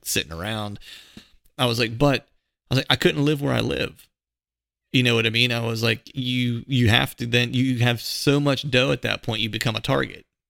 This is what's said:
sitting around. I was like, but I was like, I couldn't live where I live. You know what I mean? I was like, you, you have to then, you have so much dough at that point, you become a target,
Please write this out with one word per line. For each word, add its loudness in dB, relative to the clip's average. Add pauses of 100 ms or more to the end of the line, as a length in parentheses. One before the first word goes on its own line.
sitting -4
around. -8 (800)
I 0
was 0
like, -2
but 2 (420)
I 0
was 4
like, -2
I 0
couldn't 2
live 0
where 0
I 0
live. -4 (840)
You 4
know 4
what 2
I 0
mean? 2
I -2
was -4
like, -2
you, -2
you 4
have 2
to -6
then, 0
you 2
have 2
so 0
much 0
dough 2
at -4
that -4
point, -2
you -2
become -2
a -6
target, -2 (240)